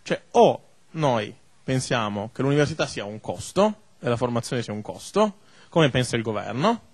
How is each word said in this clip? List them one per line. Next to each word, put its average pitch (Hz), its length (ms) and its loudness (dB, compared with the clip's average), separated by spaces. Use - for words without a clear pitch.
Cioè, - 300 -6
o 202 320 4
noi 120 420 0
pensiamo 113 680 -2
che - 100 -6
l'università 143 440 2
sia 117 180 -8
un 107 160 -10
costo, 202 580 -2
e 135 40 0
la 120 80 2
formazione 120 480 -2
sia - 80 -8
un 107 100 -8
costo, - 560 -2
come 160 200 4
pensa 123 280 0
il 113 60 0
governo 113 600 -2